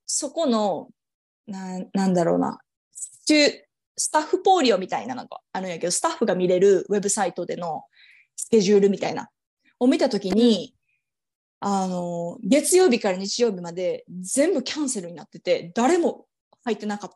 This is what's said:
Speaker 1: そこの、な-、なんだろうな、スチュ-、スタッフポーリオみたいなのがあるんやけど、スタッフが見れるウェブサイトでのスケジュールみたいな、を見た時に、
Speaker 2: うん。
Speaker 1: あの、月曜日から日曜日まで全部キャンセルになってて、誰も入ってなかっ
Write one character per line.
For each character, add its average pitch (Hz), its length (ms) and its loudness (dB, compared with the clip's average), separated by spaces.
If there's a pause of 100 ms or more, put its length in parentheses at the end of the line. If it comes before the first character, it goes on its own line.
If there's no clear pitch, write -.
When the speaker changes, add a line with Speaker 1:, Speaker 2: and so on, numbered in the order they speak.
Speaker 1:
そ - 260 -6
こ 320 160 -2
の、 208 420 -2 (580)
な-、 190 320 -10 (160)
な 196 140 0
ん 185 60 2
だ 175 100 4
ろ 175 120 2
う - 20 0
な、 - 200 -4 (340)
ス - 320 -18
チ 302 100 2
ュ-、 294 300 2 (320)
ス - 140 -4
タ 311 80 2
ッ 311 40 0
フ 370 200 -2
ポ 381 160 6
ー 320 40 2
リ 240 100 4
オ 185 60 2
み 185 100 -6
た 170 120 -4
い - 60 -12
な 127 80 -8
の 120 120 -12
が - 120 -18 (140)
あ 190 80 -4
る 190 80 -6
ん - 20 -6
や 165 80 -8
け 170 80 -4
ど、 180 60 0
ス - 80 -2
タ 330 80 0
ッ 339 80 -4
フ 226 100 -2
が 190 80 2
見 180 140 0
れ 180 100 4
る 190 300 4
ウ 202 80 -2
ェ 202 40 0
ブ 196 80 -2
サ 196 180 -2
イ 170 60 -4
ト 175 140 -10
で 165 100 -8
の 170 280 -10 (520)
ス - 140 -12
ケ 220 100 6
ジ 196 140 4
ュ 202 40 8
ー - 20 6
ル 196 100 6
み 190 80 -2
た - 100 -4
い 151 60 -6
な、 - 160 -10 (480)
を 247 80 2
見 311 120 4
た 302 100 2
時 196 220 -4
に、 208 440 2 (880)
Speaker 2:
う 208 40 -4
ん。 202 40 -2
Speaker 1:
あ 190 160 0
の、 175 560 -6
月 285 340 2
曜 370 140 6
日 233 100 2
か 202 120 0
ら 180 40 -2
日 196 260 -4
曜 233 100 2
日 180 80 -8
ま 170 120 -10
で 175 320 -4 (160)
全 277 320 0
部 294 100 -2
キ - 120 -8
ャ 302 80 -4
ン 269 80 -4
セ 208 100 -6
ル 170 100 -10
に 170 40 -14
な 147 100 -16
っ - 60 -20
て 170 80 -20
て、 170 360 -2
誰 269 220 2
も 330 300 -2 (380)
入 233 100 -2
っ - 20 -16
て 214 80 -14
な 208 140 -6
か 185 80 -14
っ 175 100 -14